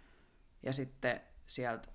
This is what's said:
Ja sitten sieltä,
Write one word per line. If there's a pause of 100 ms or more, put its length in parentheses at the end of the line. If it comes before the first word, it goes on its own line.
(640)
Ja
sitten (260)
sieltä,